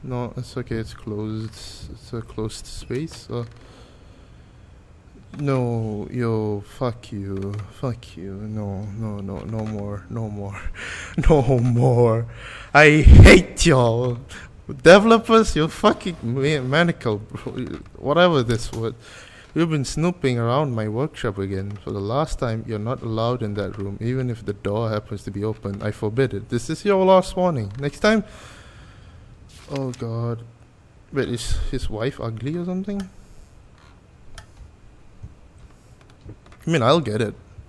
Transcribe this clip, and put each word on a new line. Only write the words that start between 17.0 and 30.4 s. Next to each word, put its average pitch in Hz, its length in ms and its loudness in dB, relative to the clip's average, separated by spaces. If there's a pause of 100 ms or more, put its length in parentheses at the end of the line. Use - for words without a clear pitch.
bro. - 340 -12 (440)
Whatever 156 480 2
this 113 280 -4
word. 113 220 -8 (600)
You've 165 160 0
been 147 140 -2
snooping 151 540 -2
around 123 360 -2
my 110 140 -4
workshop 113 500 -6
again. 98 440 -6
For - 80 -10
the 101 100 -6
last 131 380 -4
time, 113 280 -4
you're 110 120 -6
not 120 240 -6
allowed 113 400 -4
in 104 120 -6
that 101 220 -6
room, 101 240 -8
even 123 300 -4
if 113 140 -10
the 101 80 -6
door 107 380 -4
happens 107 340 -8
to 104 60 -10
be 101 140 -8
open. 101 380 -8
I 107 80 -4
forbid 117 440 -2
it. 101 140 -10
This 123 220 -6
is 156 140 -8
your 190 200 2
last 185 320 4
warning. 147 440 -2
Next 143 200 -6
time. 214 240 2 (1500)
Oh 135 220 -6
god. 117 500 -8 (680)